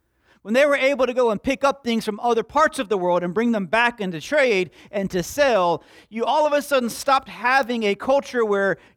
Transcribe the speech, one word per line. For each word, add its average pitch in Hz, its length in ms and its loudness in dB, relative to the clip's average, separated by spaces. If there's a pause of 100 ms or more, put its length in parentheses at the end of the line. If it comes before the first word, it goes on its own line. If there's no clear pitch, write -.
(420)
When 196 100 -6
they 269 140 4
were 285 100 2
able 262 300 0
to 247 80 -2
go 240 160 2
and 208 120 -4
pick 262 220 -2
up 277 180 0
things 226 220 -2
from 208 160 -6
other 233 220 0
parts 302 360 0
of 240 120 -4
the 208 80 0
world 175 240 0
and 175 100 -4
bring 233 200 0
them 208 120 -2
back 233 380 0
into 175 180 -6
trade 233 520 0 (180)
and 196 200 -4
to 180 120 -2
sell, 190 600 0 (280)
you 226 160 -4
all 302 200 2
of 294 60 0
a 285 80 2
sudden 262 300 -2
stopped 269 400 0
having 233 540 0
a 202 100 2
culture 254 500 0
where 196 320 0 (200)